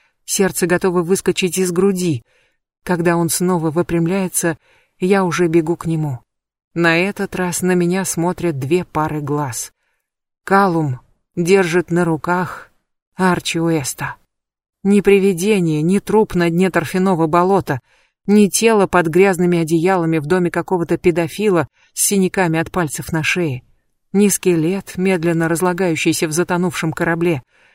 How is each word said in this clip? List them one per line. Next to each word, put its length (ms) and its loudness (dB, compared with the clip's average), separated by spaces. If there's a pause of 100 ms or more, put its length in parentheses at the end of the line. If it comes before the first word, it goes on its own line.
(240)
Сердце 420 -2
готово 380 0
выскочить 520 -2
из 140 -2
груди. 540 0 (580)
Когда 340 0
он 120 0
снова 420 0
выпрямляется, 880 -2 (400)
я 260 2
уже 220 0
бегу 300 2
к 100 -10
нему. 320 -2 (580)
На 220 2
этот 380 -4
раз 260 -4
на 100 2
меня 320 0
смотрят 540 -4
две 260 -2
пары 380 -4
глаз. 500 -6 (720)
Калум 560 0 (340)
держит 560 2
на 140 2
руках 680 -4 (440)
Арчи 440 -2
Уэста. 580 -4 (640)
Ни 180 4
привидение, 800 2
ни 200 2
труп 340 0
на 160 2
дне 200 2
торфяного 580 0
болота, 520 0 (460)
ни 220 6
тело 380 2
под 200 2
грязными 500 2
одеялами 600 0
в 80 -4
доме 240 0
какого-то 480 -2
педофила 680 0 (280)
с 140 -2
синяками 500 0
от 120 -4
пальцев 400 -6
на 120 -2
шее, 400 -4 (500)
ни 160 4
скелет, 720 -2
медленно 500 0
разлагающийся 800 0
в 40 -4
затонувшем 600 -2
корабле. 500 -2 (320)